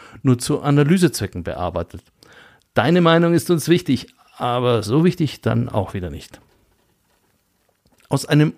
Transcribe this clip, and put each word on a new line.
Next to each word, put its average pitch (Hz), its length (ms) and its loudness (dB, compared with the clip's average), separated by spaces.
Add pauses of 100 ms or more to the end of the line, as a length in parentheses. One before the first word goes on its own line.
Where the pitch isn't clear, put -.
(240)
nur 123 160 2
zu 143 220 -4
Analysezwecken 143 800 0
bearbeitet. 85 580 -8 (720)
Deine 165 280 2
Meinung 170 320 4
ist - 160 0
uns 170 180 0
wichtig, 160 400 0 (300)
aber 123 460 -2
so 123 200 0
wichtig 170 380 -2
dann - 260 -2
auch 98 260 -4
wieder 90 160 -8
nicht. - 300 -18 (1700)
Aus 139 160 -4
einem 151 320 2